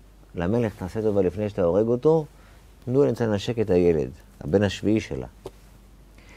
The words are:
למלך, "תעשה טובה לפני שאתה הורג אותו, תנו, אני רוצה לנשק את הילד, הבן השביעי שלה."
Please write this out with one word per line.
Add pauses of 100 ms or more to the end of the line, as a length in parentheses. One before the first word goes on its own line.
(380)
למלך,
"תעשה
טובה
לפני
שאתה
הורג
אותו, (600)
תנו,
אני
רוצה
לנשק
את
הילד, (320)
הבן
השביעי
שלה." (1080)